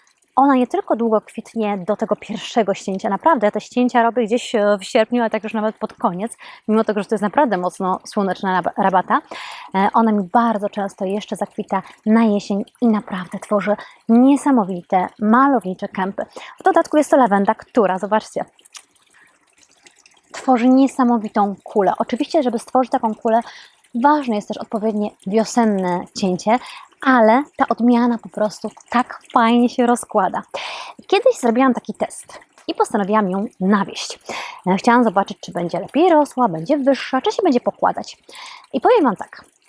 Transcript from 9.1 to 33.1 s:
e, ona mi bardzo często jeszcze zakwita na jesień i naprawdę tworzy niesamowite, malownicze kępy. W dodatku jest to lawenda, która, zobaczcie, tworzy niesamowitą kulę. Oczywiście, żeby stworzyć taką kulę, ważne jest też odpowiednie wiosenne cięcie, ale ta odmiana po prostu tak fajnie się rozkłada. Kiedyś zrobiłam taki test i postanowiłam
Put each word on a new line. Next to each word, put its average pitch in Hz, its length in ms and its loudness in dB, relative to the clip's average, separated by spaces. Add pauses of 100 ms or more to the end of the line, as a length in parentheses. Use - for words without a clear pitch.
e, 196 200 2
ona 226 180 4
mi 208 100 0
bardzo 214 460 0
często 202 360 -6
jeszcze 202 320 -6
zakwita 196 460 -6 (240)
na 226 180 4
jesień 202 400 -2 (160)
i 247 80 2
naprawdę 196 500 -4
tworzy 208 380 -2 (320)
niesamowite, 226 1000 2 (100)
malownicze 220 720 0
kępy. 196 380 -6 (340)
W - 20 -20
dodatku - 340 2
jest 294 140 2
to 320 60 6
lawenda, 202 380 4
która, 185 440 0
zobaczcie, 202 460 -4 (1900)
tworzy 247 360 2
niesamowitą 240 840 2 (100)
kulę. 196 340 2
Oczywiście, 277 440 -2
żeby 240 160 -2
stworzyć 254 320 -2
taką 233 240 -2
kulę, 226 260 0 (540)
ważne 262 420 2
jest 208 120 -6
też 208 100 -8
odpowiednie 208 520 -4 (160)
wiosenne 196 800 0 (140)
cięcie, 202 400 0 (420)
ale 247 420 4 (140)
ta 254 120 -2
odmiana 240 500 2
po - 100 -16
prostu 214 420 -6 (200)
tak - 320 -4 (100)
fajnie 240 360 4
się 240 180 0
rozkłada. 208 560 -2 (640)
Kiedyś 453 340 2
zrobiłam 247 340 2
taki - 200 -8
test - 460 -12 (280)
i 320 60 -6
postanowiłam 208 560 0